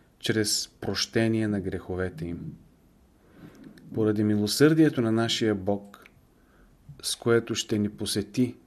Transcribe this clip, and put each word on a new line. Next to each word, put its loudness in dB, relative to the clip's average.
чрез -2
прощение 0
на -2
греховете -6
им." -10
Поради 2
милосърдието 4
на 2
нашия 0
Бог, -4
с -4
което 2
ще -2
ни 0
посети -2